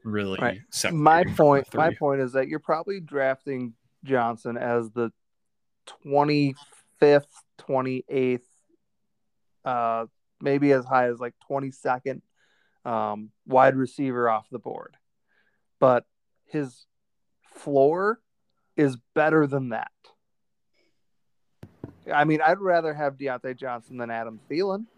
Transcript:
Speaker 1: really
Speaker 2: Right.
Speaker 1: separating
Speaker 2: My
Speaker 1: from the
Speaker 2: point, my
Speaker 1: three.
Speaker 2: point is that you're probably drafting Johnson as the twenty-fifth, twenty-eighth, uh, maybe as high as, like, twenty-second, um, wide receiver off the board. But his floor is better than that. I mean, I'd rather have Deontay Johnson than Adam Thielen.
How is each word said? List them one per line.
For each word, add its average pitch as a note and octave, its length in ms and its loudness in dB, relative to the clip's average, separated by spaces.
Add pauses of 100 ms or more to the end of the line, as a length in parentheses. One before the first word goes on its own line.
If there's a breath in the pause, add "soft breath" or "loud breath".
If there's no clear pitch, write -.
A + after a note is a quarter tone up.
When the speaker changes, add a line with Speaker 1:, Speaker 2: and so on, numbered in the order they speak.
Speaker 1:
really G2+ 360 -4
Speaker 2:
Right. A#2+ 200 -4 (100)
Speaker 1:
separating - 320 -2
Speaker 2:
My D#3+ 220 6
Speaker 1:
from - 60 -2
the - 60 -6
Speaker 2:
point, C#3+ 380 4
my D3+ 140 0
Speaker 1:
three. D3+ 80 -4
Speaker 2:
point C#3 240 -2
is B2+ 120 -4
that C3 160 -2
you're D3+ 120 -8
probably E3+ 400 -6
drafting C3+ 760 -6 (280)
Johnson A#2+ 540 -2
as A#2+ 360 -4
the A#2 200 -4 (760)
twenty-fifth, C#3+ 1400 2 (300)
twenty-eighth, C3 920 -2 (1160)
uh, A#2 420 -2 (340)
maybe C#3 320 2
as C3 140 2
high B2+ 220 2
as, A#2+ 120 -6
like, A#2+ 140 -10 (120)
twenty-second, C3+ 760 -6 (640)
um, G#2+ 440 -4 (160)
wide C3 300 4
receiver B2+ 520 -4
off A2 220 -2
the B2 80 -12
board. - 380 -14 (840)
But B2+ 260 4 (400)
his C#3 400 -8 (680)
floor D#3+ 680 0 (560)
is C#3 200 2 (180)
better D#3 320 4
than C3+ 240 -4
that. A2+ 200 -8 (2250)
I D3 120 2
mean, D#3 180 2
I'd F3 180 2
rather E3+ 320 0
have D3 240 -4
Deontay C3 400 -8
Johnson B2+ 400 -12
than A#2+ 140 -8
Adam A2+ 280 -8 (120)
Thielen. F#3+ 340 -4 (140)